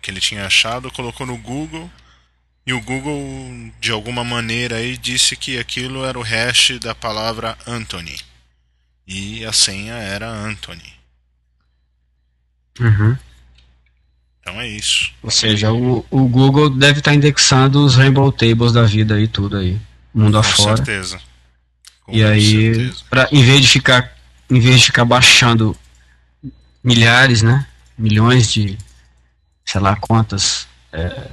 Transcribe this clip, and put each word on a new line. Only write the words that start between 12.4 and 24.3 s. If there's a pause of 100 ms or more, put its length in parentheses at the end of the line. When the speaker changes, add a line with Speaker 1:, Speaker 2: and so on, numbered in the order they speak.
Speaker 2:
Uhum. (1200)
Speaker 1:
Então
é
isso. (120)
Speaker 2:
Ou
seja,
o,
o
Google
deve
tá
indexando
os
Rainbow
Tables
da
vida
e
tudo
aí, (320)
mundo
Speaker 1:
Com
Speaker 2:
afora.
Speaker 1:
certeza. (840)
Com
Speaker 2:
E
aí,
Speaker 1:
certeza.
Speaker 2:
pra,
em
vez
de
ficar, (380)